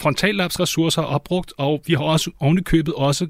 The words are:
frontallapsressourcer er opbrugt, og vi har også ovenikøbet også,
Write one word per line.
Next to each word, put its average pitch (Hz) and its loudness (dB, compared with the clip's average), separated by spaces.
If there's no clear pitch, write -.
frontallapsressourcer 170 0
er 147 -2
opbrugt, 160 -4
og 147 -2
vi 165 0
har 139 0
også 160 0
ovenikøbet 165 2
også, 139 0